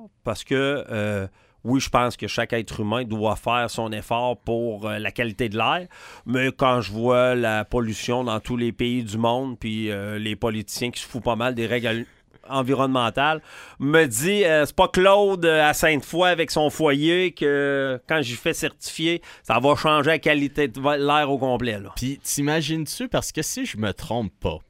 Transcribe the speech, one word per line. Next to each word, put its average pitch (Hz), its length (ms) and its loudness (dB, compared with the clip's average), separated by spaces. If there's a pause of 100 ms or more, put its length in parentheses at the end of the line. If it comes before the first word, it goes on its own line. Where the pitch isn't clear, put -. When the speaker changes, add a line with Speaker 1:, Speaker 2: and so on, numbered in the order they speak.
(220)
Speaker 1:
parce 110 220 -6
que, 135 480 -2
euh, 104 340 -2 (380)
oui, 127 160 0
je - 80 -6
pense 120 280 2
que 104 120 -8
chaque 113 240 -4
être 113 260 -4
humain 110 240 -2
doit 107 320 -2
faire 120 340 -2
son 110 220 -6
effort 117 480 -2
pour, 113 480 -4
euh, 107 140 -4
la 104 100 -6
qualité 117 380 -4
de 101 100 -6
l'air, 156 300 0 (360)
mais 127 320 0
quand 127 260 4
je 98 100 -8
vois 123 420 4
la 110 300 0
pollution 120 580 -2
dans 113 160 -2
tous 123 180 -6
les 120 140 0
pays 123 320 -2
du 107 160 -6
monde, 120 400 -2
puis, 110 320 -4
euh, 104 300 -6
les 107 160 -4
politiciens 110 560 -4
qui - 80 -10
se - 80 -12
foutent 120 160 -10
pas 120 100 0
mal 120 220 -2
des 113 100 -2
règles 120 220 -2
al-, 113 180 -4 (420)
environnementales, 135 920 0 (380)
me 156 260 4
dit, 170 380 2
euh, « 156 220 4
C'est - 100 -8
pas 190 100 6
Claude, 196 580 4
euh, 156 240 6
à 147 60 4
Sainte-Foy 160 540 2
avec 165 240 0
son 151 180 2
foyer 160 640 2
que 139 760 0
quand 160 140 0
j'y 120 140 -6
fais 160 180 -2
certifier, 165 680 -4 (220)
ça 117 160 2
va 143 160 4
changer 151 360 2
la 156 100 4
qualité 147 480 2
de 123 120 -10
va-, 147 160 0
l'air 143 320 2
au 139 100 0
complet. » 120 420 -2
là. 98 160 -14
Speaker 2:
Puis 135 260 -6
t'imagines-tu, 156 840 -2
parce - 240 -2
que 156 100 -4
si 254 240 -6
je 104 120 -10
me 104 140 -2
trompe 110 460 -6
pas 82 200 -4 (120)